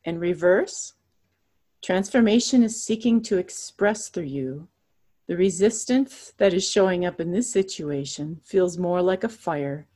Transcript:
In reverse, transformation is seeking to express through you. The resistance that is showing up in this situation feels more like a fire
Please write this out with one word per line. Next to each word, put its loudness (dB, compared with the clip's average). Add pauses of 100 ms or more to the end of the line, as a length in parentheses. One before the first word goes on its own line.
In -6
reverse, 0 (880)
transformation 2
is -2
seeking 0
to 0
express -2
through -8
you. -8 (580)
The -4
resistance 0
that 4
is 0
showing 2
up -4
in -4
this -2
situation -4
feels 0
more 0
like 0
a -2
fire -6 (100)